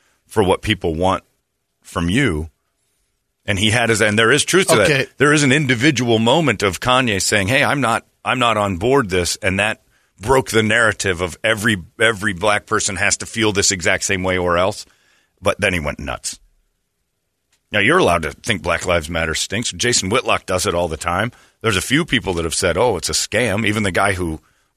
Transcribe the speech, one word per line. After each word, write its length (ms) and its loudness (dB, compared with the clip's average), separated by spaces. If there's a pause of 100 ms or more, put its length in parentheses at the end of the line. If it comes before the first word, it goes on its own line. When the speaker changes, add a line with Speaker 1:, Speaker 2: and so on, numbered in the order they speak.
(260)
Speaker 1:
for 160 0
what 200 2
people 320 -2
want 300 -2 (560)
from 300 -4
you. 400 0 (960)
And 120 -2
he 120 2
had 180 2
his, 140 2
and 160 2
there 120 4
is 140 2
truth 240 2
to 140 4
Speaker 2:
Okay. 160 4
Speaker 1:
that. 200 -6
There 140 4
is 100 4
an 100 4
individual 640 2
moment 440 2
of 180 0
Kanye 420 2
saying, 260 0
"Hey, 160 2
I'm 160 0
not, 240 0 (200)
I'm 140 0
not 180 2
on 200 0
board 340 2
this," 320 0
and 160 -2
that 220 -2 (400)
broke 300 0
the 120 2
narrative 600 0
of 200 -4
every, 360 0 (200)
every 360 0
black 320 0
person 300 -4
has 200 -2
to 100 -10
feel 260 0
this 200 0
exact 320 -2
same 180 -2
way 140 0
or 220 0
else. 260 -2 (560)
But 200 -2
then 120 2
he 80 -2
went 180 -6
nuts. 400 -10 (1300)
Now, 80 0
you're 180 4
allowed 240 4
to 100 -6
think 300 -6
Black 220 -2
Lives 240 0
Matter 260 -4
stinks. 380 -6
Jason 380 -2
Whitlock 340 0
does 220 -4
it 80 0
all 140 0
the 100 -8
time. 340 -4 (300)
There's 160 0
a 40 0
few 220 0
people 300 -2
that 100 -2
have 100 -4
said, 220 0
"Oh, 220 2
it's 100 -6
a 40 -4
scam." 540 -2
Even 180 0
the 60 -2
guy 220 0
who, 280 -6 (360)